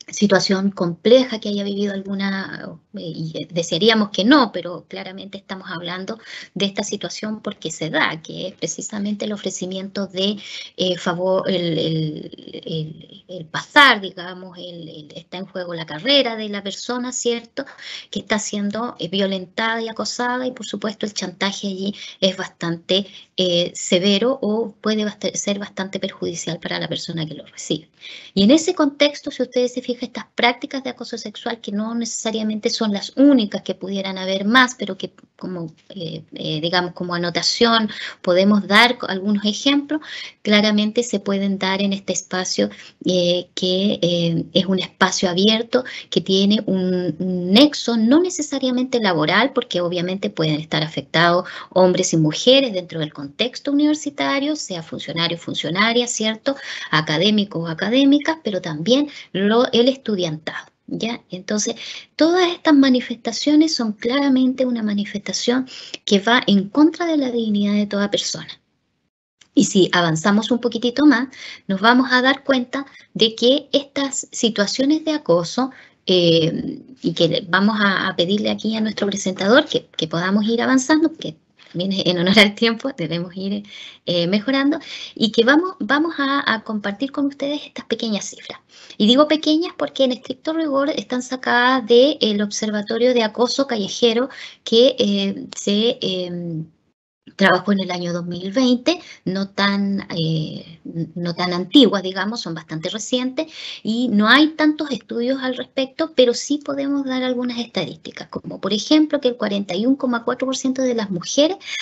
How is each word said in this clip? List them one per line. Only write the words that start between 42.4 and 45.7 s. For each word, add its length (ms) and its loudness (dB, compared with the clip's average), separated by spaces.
eh, 480 0
que, 480 0
eh, 420 0
es 120 2
un 140 0
espacio 500 -2
abierto, 540 2